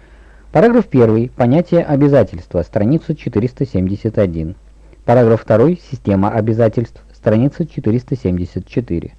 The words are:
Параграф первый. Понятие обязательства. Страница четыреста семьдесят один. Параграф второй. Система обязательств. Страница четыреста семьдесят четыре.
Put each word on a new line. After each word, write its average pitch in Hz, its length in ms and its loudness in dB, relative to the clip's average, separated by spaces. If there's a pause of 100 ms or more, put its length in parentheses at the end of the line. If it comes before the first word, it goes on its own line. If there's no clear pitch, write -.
(520)
Параграф 233 360 2
первый. 113 420 2
Понятие 165 540 0
обязательства. 135 800 0
Страница 135 520 -2
четыреста 123 520 -4
семьдесят 98 500 -4
один. 85 380 -4 (500)
Параграф 117 380 2
второй. 135 360 2 (120)
Система 101 400 -2
обязательств. 113 720 -2 (100)
Страница 127 540 -2
четыреста 123 500 -4
семьдесят 90 480 -6
четыре. - 540 -6